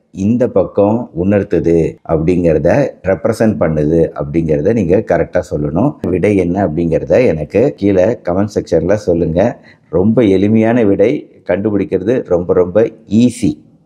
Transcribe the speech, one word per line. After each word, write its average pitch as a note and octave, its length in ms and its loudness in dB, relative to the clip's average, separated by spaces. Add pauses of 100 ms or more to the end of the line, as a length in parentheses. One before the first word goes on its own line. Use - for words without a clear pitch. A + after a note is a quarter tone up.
(120)
இந்த A2+ 360 0
பக்கம் G#2 640 0 (140)
உணர்த்துது E2 720 0 (120)
அப்படிங்கிறத, E2+ 800 0 (140)
ரெப்ரசன்ட் A2 560 0
பண்ணுது D#2+ 540 0
அப்படிங்கிறத D2+ 600 -2
நீங்க F#2 240 0
கரெக்டா E2+ 440 -2 (100)
சொல்லணும். D#2+ 440 -2 (120)
விடை F2+ 280 0
என்ன F#2 320 0
அப்படிங்கிறத E2 580 0
எனக்கு F#2+ 500 0
கீழே G2 300 2
கமெண்ட் G#2 540 -4
செக்ஷன்ல E2+ 340 0
சொல்லுங்க. E2+ 680 0 (300)
ரொம்ப A2 340 2
எளிமையான A2 600 2
விடை, G2+ 600 0
கண்டுபிடிக்கிறது G#2 800 -2
ரொம்ப F2+ 280 -2
ரொம்ப G#2+ 360 2 (200)
ஈஸி. A2 600 0 (160)